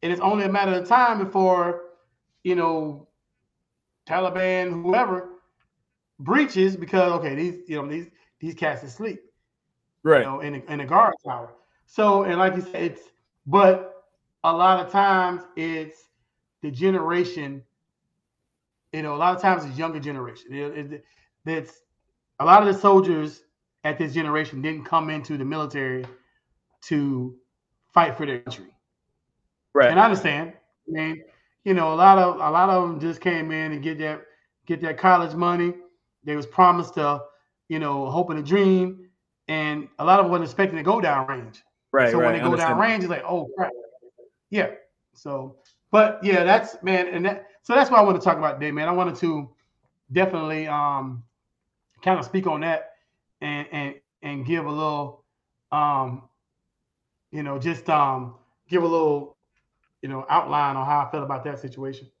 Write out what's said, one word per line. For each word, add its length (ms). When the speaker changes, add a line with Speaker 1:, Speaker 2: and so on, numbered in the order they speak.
Speaker 1:
And 100
it's 80
only 240
a 80
matter 220
of 140
time 360
before, 580
you 120
know, 540
Taliban, 720
whoever, 480
breaches 560
because, 360
okay, 220
these, 200
you 120
know, 80
these, 200
these 140
cats 280
asleep, 380
Speaker 2:
Right. 180
Speaker 1:
you 60
know, 140
in 160
a, 160
in 80
a 60
guard 280
tower. 280
So, 380
and 140
like 180
you 60
said, 200
it's, 180
but 580
a 80
lot 320
of 80
times 500
it's 420
the 80
generation, 920
you 100
know, 120
a 20
lot 180
of 80
times 220
it's 140
younger 220
generation. 520
It, 400
it, 120
it's, 340
a 40
lot 220
of 80
the 60
soldiers 600
at 140
this 140
generation 480
didn't 240
come 240
into 300
the 60
military 600
to 520
fight 240
for 100
their 140
country. 260
Speaker 2:
Right. 180
Speaker 1:
And 100
I 40
understand. 480
I 20
mean, 320
you 100
know, 180
a 40
lot 220
of, 180
a 140
lot 200
of 200
'em 100
just 200
came 300
in 220
and 100
get 160
that, 240
get 160
that 160
college 360
money. 400
They 120
was 100
promised 500
a, 260
you 100
know, 320
hope 200
and 80
a 40
dream, 640
and 400
a 60
lot 160
of 60
'em 60
wasn't 160
expecting 280
to 60
go 180
down 260
range. 360
Speaker 2:
Right, 180
Speaker 1:
So 80
when 80
Speaker 2:
right, 60
Speaker 1:
they 80
go 160
down 160
Speaker 2:
understand. 80
Speaker 1:
range, 240
it's 60
like, 160
"Oh, 300
crap." 160
Yeah. 200
So, 420
but 320
yeah, 220
that's, 380
man, 260
and 160
that, 220
so 120
that's 160
what 100
I 20
wanna 180
talk 180
about 220
today, 120
man. 160
I 40
wanted 240
to 320
definitely, 540
um, 560
kinda 200
speak 240
on 140
that 320
and, 320
and, 220
and 240
give 200
a 40
little, 540
um, 560
you 120
know, 160
just, 320
um, 440
give 140
a 40
little, 500
you 60
know, 200
outline 480
on 100
how 200
I 40
feel 120
about 220
that 140
situation. 500